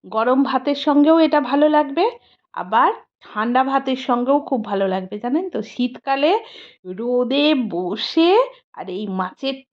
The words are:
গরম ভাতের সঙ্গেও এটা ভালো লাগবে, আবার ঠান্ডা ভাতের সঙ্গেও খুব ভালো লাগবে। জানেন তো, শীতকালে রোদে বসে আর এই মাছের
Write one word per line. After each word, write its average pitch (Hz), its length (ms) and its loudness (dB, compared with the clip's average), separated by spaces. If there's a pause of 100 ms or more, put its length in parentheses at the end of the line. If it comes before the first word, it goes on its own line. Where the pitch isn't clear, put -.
গরম 226 380 0
ভাতের 269 440 0
সঙ্গেও 294 300 6 (100)
এটা 294 140 2 (100)
ভালো 285 160 4 (100)
লাগবে, 294 280 0 (500)
আবার 220 360 0 (340)
ঠান্ডা 240 460 -2
ভাতের 269 380 -2
সঙ্গেও 247 300 2 (100)
খুব 247 120 -2 (100)
ভালো 196 180 -2
লাগবে। 190 360 -6
জানেন 285 200 -2 (100)
তো, 220 80 -4
শীতকালে 269 720 -2 (680)
রোদে 247 480 0 (280)
বসে 254 580 0 (460)
আর - 80 -12 (100)
এই 214 80 -8 (140)
মাছের 262 380 -6 (160)